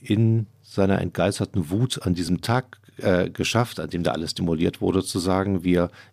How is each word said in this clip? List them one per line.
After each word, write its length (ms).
in 460
seiner 380
entgeisterten 720
Wut 360
an 80
diesem 280
Tag, 400
äh, 320
geschafft, 500
an 100
dem 140
da 80
alles 220
demoliert 480
wurde, 200
zu 180
sagen, 440
wir 280